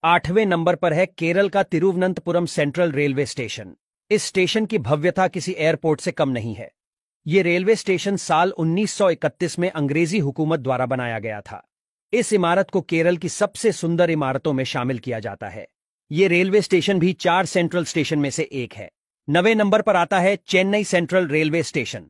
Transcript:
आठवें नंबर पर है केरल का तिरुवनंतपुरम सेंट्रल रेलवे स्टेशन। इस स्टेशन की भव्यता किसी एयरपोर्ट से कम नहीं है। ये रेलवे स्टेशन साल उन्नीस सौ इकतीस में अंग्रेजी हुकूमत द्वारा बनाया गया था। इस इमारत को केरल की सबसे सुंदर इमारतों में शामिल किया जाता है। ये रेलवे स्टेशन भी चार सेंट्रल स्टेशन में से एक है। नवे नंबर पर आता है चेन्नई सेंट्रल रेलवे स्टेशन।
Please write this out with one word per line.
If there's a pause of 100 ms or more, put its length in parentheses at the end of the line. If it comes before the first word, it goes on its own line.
आठवें
नंबर
पर
है
केरल
का
तिरुवनंतपुरम
सेंट्रल
रेलवे
स्टेशन। (360)
इस
स्टेशन
की
भव्यता
किसी
एयरपोर्ट
से
कम
नहीं
है। (560)
ये
रेलवे
स्टेशन
साल
उन्नीस
सौ
इकतीस
में
अंग्रेजी
हुकूमत
द्वारा
बनाया
गया
था। (460)
इस
इमारत
को
केरल
की
सबसे
सुंदर
इमारतों
में
शामिल
किया
जाता
है। (440)
ये
रेलवे
स्टेशन
भी
चार
सेंट्रल
स्टेशन
में
से
एक
है। (380)
नवे
नंबर
पर
आता
है (120)
चेन्नई
सेंट्रल
रेलवे
स्टेशन।